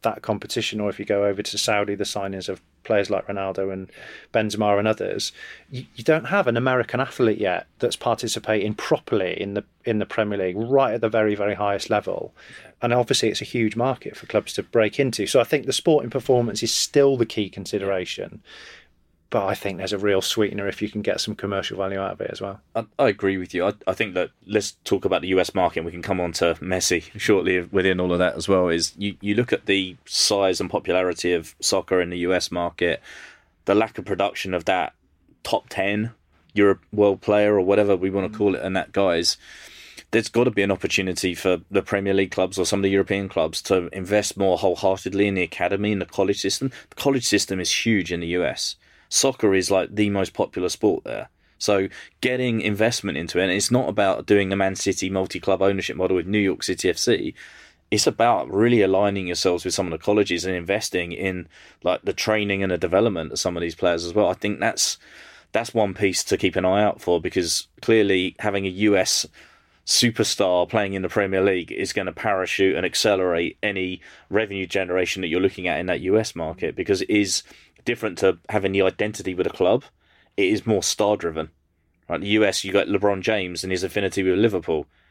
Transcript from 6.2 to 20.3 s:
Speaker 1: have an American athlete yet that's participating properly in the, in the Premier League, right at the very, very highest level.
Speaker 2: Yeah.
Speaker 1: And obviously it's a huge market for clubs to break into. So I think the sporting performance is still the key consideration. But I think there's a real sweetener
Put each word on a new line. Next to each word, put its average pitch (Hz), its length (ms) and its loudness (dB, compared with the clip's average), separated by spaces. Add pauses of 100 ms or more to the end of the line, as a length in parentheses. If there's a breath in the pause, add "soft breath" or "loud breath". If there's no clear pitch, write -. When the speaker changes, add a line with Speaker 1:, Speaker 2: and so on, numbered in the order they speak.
Speaker 1:
have 185 240 0
an 120 80 2
American 127 420 0
athlete 117 400 2
yet 92 280 -2 (120)
that's - 160 -2
participating 110 800 -2
properly 92 640 -2
in 98 140 -6
the, 104 100 -6 (200)
in 110 160 0
the 95 60 -4
Premier 104 320 -2
League, 92 180 -2
right 120 380 2
at 113 60 -4
the 113 80 0
very, 107 280 2
very 101 180 -2
highest 101 360 -2
level. 95 440 -4 (300 loud breath)
Speaker 2:
Yeah. - 60 -20 (120)
Speaker 1:
And 120 120 0
obviously 123 340 2
it's - 140 -2
a - 20 -10
huge 110 320 -2
market 123 400 -4
for - 100 -18
clubs - 280 -2
to 101 100 -4
break 107 340 2
into. 120 300 0
So 135 100 2
I 117 60 4
think 135 220 -2
the 131 60 -2
sporting 139 380 2
performance 120 520 0
is 113 120 -2
still 139 420 2
the 117 100 2
key 104 220 -4
consideration. 95 920 -6 (880 loud breath)
But 101 160 0
I 104 80 0
think 98 240 -8
there's 95 160 -6
a 98 40 -2
real 98 220 2
sweetener 101 480 -2